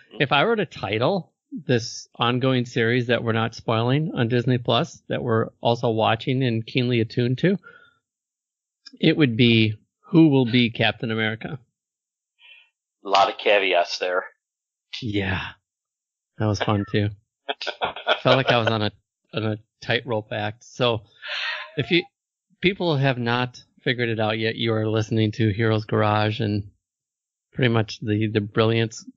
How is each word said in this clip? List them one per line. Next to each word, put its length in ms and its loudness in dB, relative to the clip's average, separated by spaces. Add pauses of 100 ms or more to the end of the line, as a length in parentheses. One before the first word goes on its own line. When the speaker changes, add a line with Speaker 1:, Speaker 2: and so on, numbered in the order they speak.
(120)
Speaker 1:
Mm-hmm. 120 -10
Speaker 2:
if 80 -4
I 120 2
were 120 0
to 100 -2
title 680 -2 (180)
this 560 -4 (100)
ongoing 500 0
series 400 0
that 180 0
we're 80 0
not 220 -2
spoiling 600 0
on 140 0
Disney 300 2
Plus, 500 -2
that 140 -4
we're 240 0 (160)
also 260 0
watching 540 0
and 240 -2
keenly 340 0
attuned 380 -2
to, 180 0 (1400)
it 160 4
would 220 2
be, 340 6 (380)
"Who 180 8
will 160 4
be 240 2
Captain 420 -2
America?" 480 -4 (1500)
Speaker 1:
A 20 -6
lot 220 4
of 80 -10
caveats 640 2
there. 260 -2 (760)
Speaker 2:
Yeah. 420 -4 (960)
That 80 -4
was 140 0
fun, 340 0
too. 160 0 (400)
Speaker 1:
<laughs> 720 -6
Speaker 2:
Felt 140 4
like 140 0
I 80 2
was 100 0
on 140 0
a, 100 -2 (400)
on 120 -4
a 120 -4 (240)
tightrope 500 -4
act. 340 -6
So, 400 -2 (720)
if 120 -6
you, 140 2 (560)
people 380 0
have 180 2
not 460 -4 (200)
figured 280 -2
it 100 -2
out 180 0
yet, 180 -2
you 180 -2
are 120 0
listening 460 0
to 220 0
Heroes 320 0
Garage 540 0
and 240 -2 (920)
pretty 140 0
much 320 0
the, 280 -2
the 120 0
brilliance 640 0 (120)